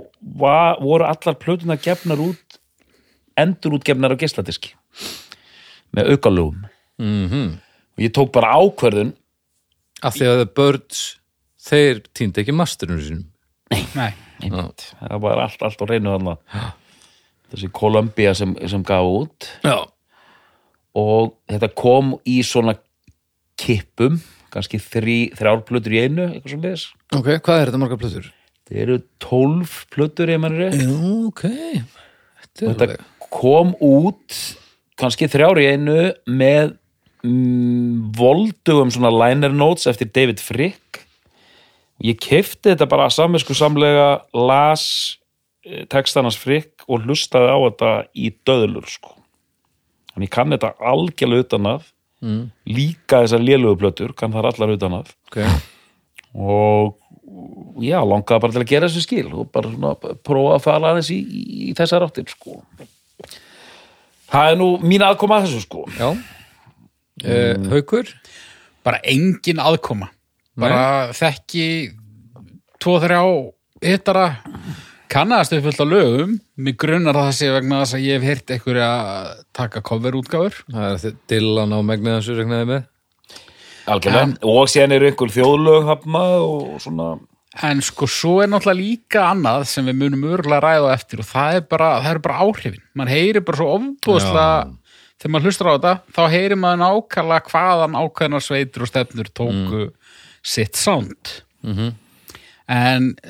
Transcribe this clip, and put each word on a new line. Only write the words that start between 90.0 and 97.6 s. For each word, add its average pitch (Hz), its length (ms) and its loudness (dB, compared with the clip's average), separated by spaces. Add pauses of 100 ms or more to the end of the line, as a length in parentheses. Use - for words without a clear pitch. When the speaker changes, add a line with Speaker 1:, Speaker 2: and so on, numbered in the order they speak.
Speaker 3:
örugglega 147 380 0
ræða 151 280 4
á 131 40 4
eftir 113 260 -10
og 107 60 -10
það 147 280 -2
er 185 60 0
bara, 160 420 0
það 147 80 -2
eru 165 100 -2
bara 151 200 -4
áhrifin. 190 400 -2 (140)
Man 135 140 -6
heyrir 180 360 2
bara 165 120 -4
svo 156 180 -2
ofboðslega, 185 720 0 (180)
Speaker 2:
Já. - 80 -16 (480)
Speaker 3:
þegar 156 100 -6
maður 156 140 0
hlustar 190 220 0
á 160 80 4
þetta, 175 180 2 (220)
þá 170 160 2
heyrir 196 280 0
maður 180 240 0
nákvæmlega 175 680 0
hvaðan 165 440 2